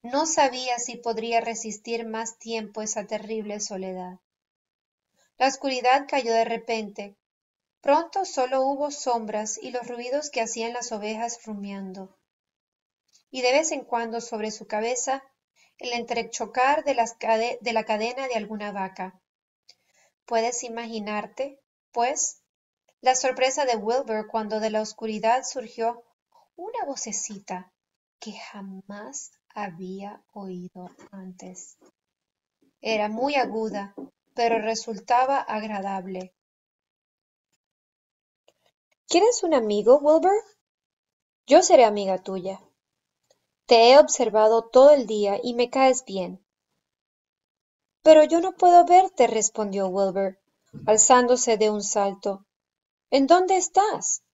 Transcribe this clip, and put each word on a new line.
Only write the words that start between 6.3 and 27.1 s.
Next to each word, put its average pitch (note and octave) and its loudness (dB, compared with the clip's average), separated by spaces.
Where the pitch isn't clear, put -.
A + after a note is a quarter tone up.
de A3+ 2
repente. A3 -8
Pronto E4 0
solo C4 -2
hubo C#4+ -2
sombras A3 -6
y B3 -14
los A#3+ -8
ruidos B3 -6
que A#3+ -4
hacían A3+ -6
las A#3+ -10
ovejas A3 -10
rumiando. G3 -14
Y C4 -10
de B3 2
vez D#4 0
en C#4 -8
cuando A#3 -6
sobre A3 -8
su - -16
cabeza B3 -6
el B3 -8
entrechocar A#3 -2
de C#4+ -2
las A3+ -2
cade-, A3+ -2
de A3+ -6
la A3 0
cadena A#3 -4
de B3 -6
alguna G#3 -8
vaca. F#3+ -10
Puedes A#3 -2
imaginarte, A3+ -8
pues, B3+ -4
la B3+ 4
sorpresa C4 0
de A#3+ 0
Wilbur A3 -4
cuando A3 -6
de A3 -4
la G#3+ -2
oscuridad A3 -2
surgió A#3 -8
una G#4+ -10
vocecita G3+ -12